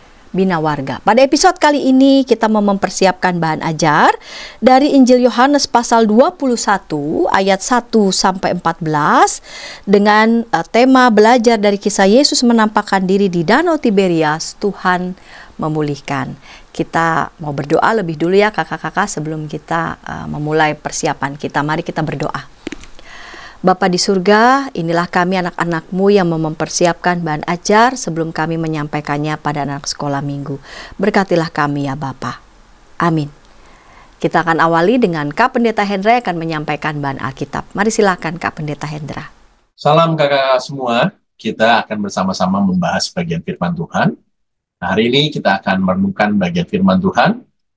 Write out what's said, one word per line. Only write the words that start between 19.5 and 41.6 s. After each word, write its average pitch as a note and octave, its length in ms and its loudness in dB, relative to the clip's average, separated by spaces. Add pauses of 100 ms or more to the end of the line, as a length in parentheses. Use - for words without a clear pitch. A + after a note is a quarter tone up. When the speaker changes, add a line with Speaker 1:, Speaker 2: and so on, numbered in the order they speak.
Speaker 1:
eh, D#3+ 320 -12
memulai D3+ 480 -2
persiapan C#3+ 560 -4
kita. D3 320 -4
Mari D#3 160 -2
kita E3+ 240 -4
berdoa. D3+ 400 -8 (1200)
Bapa F#3 240 2
di F3+ 80 0
surga, G#3+ 800 2
inilah E3+ 320 -2
kami F#3 320 0
anak-anakmu F3 720 -2
yang F#3 160 4
mau E3 80 -2
mempersiapkan E3+ 880 -2
bahan D3+ 240 -4
ajar A3 480 2
sebelum D#3+ 320 -6
kami E3 320 -4
menyampaikannya D3+ 800 -4
pada D3 240 -4
anak C#3+ 240 -8
sekolah C#3 320 -4
minggu. C#3 400 -8 (400)
Berkatilah F#3+ 480 0
kami C#3+ 400 -2
ya C3+ 80 -8
Bapa. C3 400 -10 (640)
Amin. D#3 320 -2 (880)
Kita D#3+ 240 0
akan D#3+ 160 0
awali E3+ 400 2
dengan D#3 320 -2
Kak A#3+ 240 0
Pendeta A3 240 0
Hendra G3+ 320 0
yang B3 160 -2
akan F3 80 -4
menyampaikan D3+ 640 -4
bahan C#3 240 -6
Alkitab. - 480 -8
Mari G3+ 160 0
silakan F3+ 480 -2
Kak - 240 -8
Pendeta D3+ 240 -8
Hendra. D3+ 480 -12 (400)
Speaker 2:
Salam D#3+ 400 2
kakak-kakak C#3 480 2
semua, C3 480 -2 (320)
kita A2 400 0